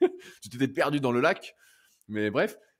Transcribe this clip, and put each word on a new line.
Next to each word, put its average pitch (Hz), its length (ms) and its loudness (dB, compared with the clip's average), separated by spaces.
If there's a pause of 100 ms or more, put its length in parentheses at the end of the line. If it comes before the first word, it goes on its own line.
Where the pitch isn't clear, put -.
<laughs> - 400 -2
tu - 60 -18
t'étais 127 220 -2
perdu 147 320 0
dans 127 100 2
le 120 80 4
lac. - 380 0 (500)
Mais 107 220 0
bref. 151 280 0 (220)